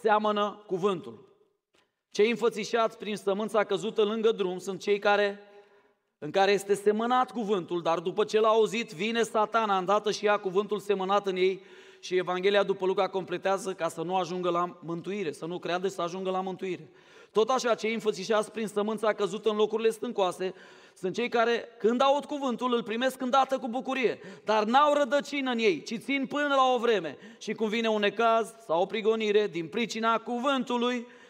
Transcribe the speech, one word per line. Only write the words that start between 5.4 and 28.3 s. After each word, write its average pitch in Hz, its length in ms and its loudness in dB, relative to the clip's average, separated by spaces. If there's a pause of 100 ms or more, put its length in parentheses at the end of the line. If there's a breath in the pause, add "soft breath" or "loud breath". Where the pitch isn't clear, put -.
în 151 140 -10
care 196 200 4
este 202 220 2
semănat 226 580 2
cuvântul, 190 500 -2
dar 165 180 2
după 180 240 0
ce 208 160 2
l-au 220 160 6
auzit, 220 360 0
vine 220 320 -2
Satana 214 540 0
îndată 202 340 2
și 202 140 -2
ia 208 120 4
cuvântul 202 420 -2
semănat 196 480 0
în 190 80 -2
ei. 185 260 0 (380 loud breath)
Și - 160 -4
Evanghelia 185 480 2
după 190 220 -2
Luca 190 220 2
completează: 190 680 -4
„Ca 165 140 -4
să 165 140 -8
nu 175 140 -4
ajungă 180 340 -2
la 175 320 -2
mântuire, 170 500 -6
să - 140 -10
nu 170 140 -8
creadă 180 280 -4
să 185 140 -6
ajungă 185 280 -4
la 185 120 -2
mântuire.” 180 480 -8 (420 loud breath)
Tot 214 180 2
așa, 240 260 2
cei 220 180 -2
înfățișați 208 580 0
prin 220 160 -6
sămânța 208 460 -2
căzută 202 360 -2
în 208 60 0
locurile 214 340 2
stâncoase 190 640 -2 (400 loud breath)
sunt 180 200 -6
cei 240 160 -2
care, 233 380 0 (100)
când 233 240 2
aud 277 240 4
cuvântul, 254 480 -2
îl 233 100 0
primesc 240 380 -4
îndată 269 360 2
cu 240 100 -6
bucurie, 240 520 -2 (240 loud breath)
dar 214 200 2
n-au 277 300 4
rădăcină 277 580 0
în 240 60 -2
ei, 202 260 2
ci 226 140 -8
țin 269 280 -2
până 285 220 -2
la 262 280 4
o - 20 2
vreme. 202 400 0 (200 loud breath)
Și - 160 -6
cum 220 140 -2
vine 226 200 0
un 214 120 2
necaz 226 540 2 (120)